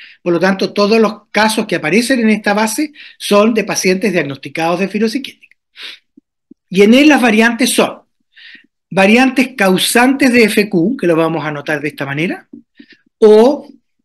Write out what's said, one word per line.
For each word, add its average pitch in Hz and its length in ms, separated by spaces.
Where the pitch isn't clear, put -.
Por 175 100
lo 165 80
tanto, 190 320
todos 208 280
los 214 300
casos 214 360
que 170 100
aparecen 226 440
en 220 100
esta 208 240
base 220 380
son 208 360
de 202 100
pacientes 185 480
diagnosticados 160 680
de 196 80
fibrosis 220 340
quística. - 340
Y 190 140
en 220 120
él 294 140
las 262 140
variantes 233 480
son - 300
variantes 240 640
causantes 233 760
de 233 120
F 208 240
Q, 190 280
que 185 100
lo 170 80
vamos 160 300
a 156 40
anotar 147 320
de 147 80
esta 143 180
manera, 165 420
o 226 500